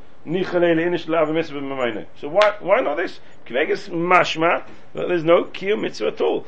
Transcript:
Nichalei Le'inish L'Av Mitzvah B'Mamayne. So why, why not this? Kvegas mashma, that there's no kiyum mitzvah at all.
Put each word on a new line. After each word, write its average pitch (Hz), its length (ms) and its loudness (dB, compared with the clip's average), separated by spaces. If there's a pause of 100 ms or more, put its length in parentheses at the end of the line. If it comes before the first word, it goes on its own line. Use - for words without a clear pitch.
(260)
Nichalei 170 500 2
Le'inish 170 320 0
L'Av 160 260 2
Mitzvah 160 260 -2
B'Mamayne. 127 460 -4 (140)
So 147 100 -8
why, 202 300 4
why 196 220 4
not 294 160 -2
this? - 220 -6 (260)
Kvegas 196 440 -2
mashma, 170 760 2 (300)
that 160 140 -4
there's 175 160 0
no 170 220 6
kiyum 202 360 -4
mitzvah - 260 -4
at - 140 -4
all. - 260 0